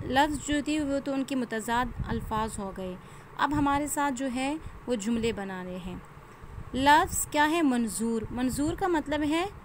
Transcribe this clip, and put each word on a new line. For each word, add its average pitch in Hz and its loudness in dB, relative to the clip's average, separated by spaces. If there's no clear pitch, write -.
लफ्ज़ 277 2
जो 294 0
थी 302 0
वो 277 0
तो 269 -2
उनके 269 -2
मुतजाद 240 0
अल्फाज 220 -2
हो 196 -6
गए। 185 -8
अब 285 2
हमारे 285 4
साथ 285 0
जो 262 -2
है 262 -2
वो 240 0
जुमले 226 0
बनाने 185 -6
हैं। 180 -8
लफ्ज़ 285 6
क्या 294 4
है? 311 4
मंजूर। 226 2
मंजूर 254 0
का 381 0
मतलब 302 2
है 320 2